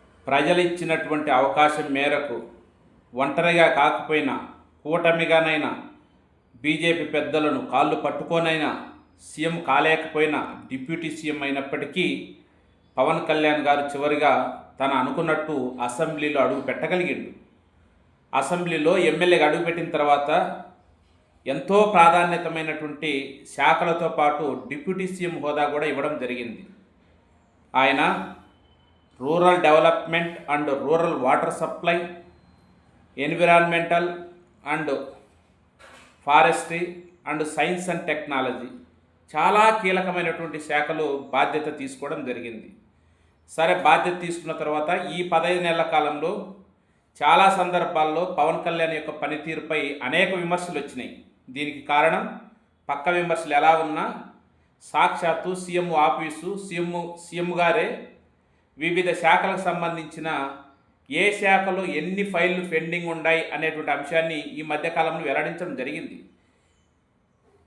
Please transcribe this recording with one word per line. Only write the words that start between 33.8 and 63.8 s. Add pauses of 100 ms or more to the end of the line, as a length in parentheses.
and (1400)
forestry (440)
and
science
and
technology, (640)
చాలా
కీలకమైనటువంటి
శాఖలు
బాధ్యత
తీసుకోవడం
జరిగింది. (720)
సరే,
బాధ్యత
తీసుకున్న
తర్వాత
ఈ
పదహైదు
నెలల
కాలంలో (680)
చాలా
సందర్భాల్లో
పవన్
కళ్యాణ్
యొక్క
పనితీరుపై
అనేక
విమర్శలు
వచ్చినాయి. (280)
దీనికి
కారణం (480)
పక్క
విమర్శలు
ఎలా
ఉన్నా (680)
సాక్షాత్తు
సీఎం
ఆఫీసు,
సీఎం, (160)
సీఎం
గారే (720)
వివిధ
శాఖలకు
సంబంధించిన (600)
ఏ
శాఖలో
ఎన్ని
ఫైళ్ళు
పెండింగ్
ఉన్నాయి
అనేటువంటి